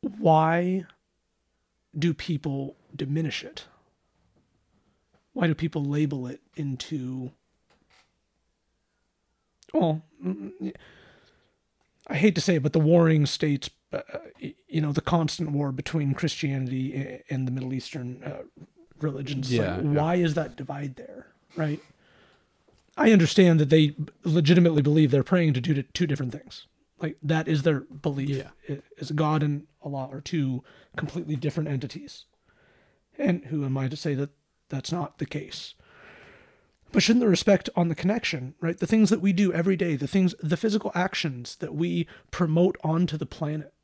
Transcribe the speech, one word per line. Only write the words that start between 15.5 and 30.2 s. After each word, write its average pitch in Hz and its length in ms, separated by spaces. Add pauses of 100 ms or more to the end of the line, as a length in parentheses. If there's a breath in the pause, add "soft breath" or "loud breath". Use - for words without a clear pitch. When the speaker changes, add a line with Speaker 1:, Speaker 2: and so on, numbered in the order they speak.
Speaker 1:
war 143 200
between 139 420
Christianity 135 800
a-, 139 280 (100)
and 131 140
the 123 60
Middle 127 200
Eastern, 123 500
uh, - 200 (580)
religions. 139 500
Like, 120 100
Speaker 2:
Yeah, 92 160
yeah. 95 60
Speaker 1:
why 151 340
is 170 180
that 151 220
divide 139 400
there, - 320 (280)
right? 151 240 (1160 soft breath)
I 247 160
understand 170 480
that 143 100
they 151 260 (280)
legitimately 165 580
believe 147 280
they're 135 120
praying 165 320
to 127 80
do 165 120
t-, 135 80 (120)
two 180 120
different 139 260
things. - 340 (340)
Like, 156 220
that 156 260
is 151 140
their 147 180
belief, 143 480
Speaker 2:
Yeah. 135 220 (180)
Speaker 1:
i-, 139 140 (160)
is 151 140
God 151 300
and 147 240 (160)
Allah 139 300
are 135 80